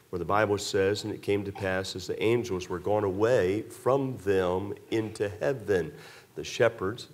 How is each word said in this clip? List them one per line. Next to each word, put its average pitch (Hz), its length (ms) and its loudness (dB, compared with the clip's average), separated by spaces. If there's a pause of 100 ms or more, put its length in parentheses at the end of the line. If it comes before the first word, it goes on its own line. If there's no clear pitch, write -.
where 92 80 -4
the 87 80 -4
Bible 101 320 4
says, 95 460 0
"And 104 100 -4
it - 80 -10
came 101 220 2
to 98 80 -6
pass, 95 440 -2
as 92 120 -10
the - 160 -4
angels 98 440 2
were 90 120 -4
gone 104 240 2
away 101 580 2
from 131 560 0
them 95 560 2 (160)
into 110 400 -2
heaven, 101 640 0 (400)
the 78 100 -8
shepherds 113 720 0